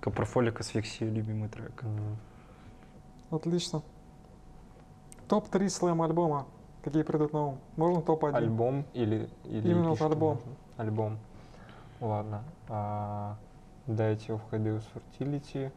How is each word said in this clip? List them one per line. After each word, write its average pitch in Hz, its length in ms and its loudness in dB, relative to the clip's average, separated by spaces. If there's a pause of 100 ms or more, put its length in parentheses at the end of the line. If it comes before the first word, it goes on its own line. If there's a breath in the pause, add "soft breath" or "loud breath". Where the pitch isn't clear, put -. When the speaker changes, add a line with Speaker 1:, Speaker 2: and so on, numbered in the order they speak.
Speaker 1:
Капрофолик 120 580 2
Асфиксия, 110 500 -2
любимый 107 400 -2
трек. - 320 -12
Speaker 2:
Мгм. 107 360 -4 (1120 loud breath)
Speaker 3:
Отлично. 165 500 0 (1500)
Топ-три 202 400 4
слэм-альбома. 165 800 2 (380)
Какие 147 180 2
придут 151 320 2
на 151 140 2
ум? 135 100 -4 (180)
Можно 170 280 4
топ-один? 156 320 4
Speaker 2:
Альбом 117 580 2
или, 110 340 2 (180)
или 113 260 2
Speaker 3:
Именно 175 180 6
вот 156 80 4
Speaker 2:
эпишки 160 60 2 (100)
Speaker 3:
альбом. 156 220 4
Speaker 2:
можно? 120 160 -8 (260)
Альбом. 110 400 0 (840 loud breath)
Ладно. 107 420 -2 (260)
А, 104 680 -4 (500)
Deity 110 400 2
of 110 140 -4 (100)
Hideous 110 320 0 (100)
Fertility. 139 840 -6